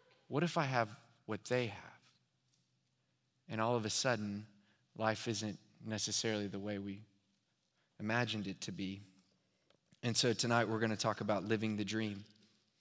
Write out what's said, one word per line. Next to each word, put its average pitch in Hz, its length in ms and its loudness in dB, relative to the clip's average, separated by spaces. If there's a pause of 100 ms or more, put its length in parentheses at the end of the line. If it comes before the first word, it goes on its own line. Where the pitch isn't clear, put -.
(280)
What 139 140 0
if 170 140 0
I 160 80 4
have 120 300 2 (320)
what 107 180 -4
they 123 240 2
have?" - 320 -14 (1500)
And 110 120 -2
all 120 160 4
of 110 80 0
a 107 60 -2
sudden, 107 560 0 (500)
life 110 320 0
isn't 107 320 -4 (240)
necessarily 107 640 0
the 98 100 -6
way 101 200 -4
we 98 260 -8 (960)
imagined 110 460 -2
it 95 160 -8
to 104 100 -6
be. 95 300 -6 (1000)
And 120 140 0
so 123 160 6
tonight 117 360 4
we're 110 120 0
gonna 110 160 2
talk 107 240 0
about 101 240 2
living 107 320 0
the 104 80 0
dream 104 400 -2 (560)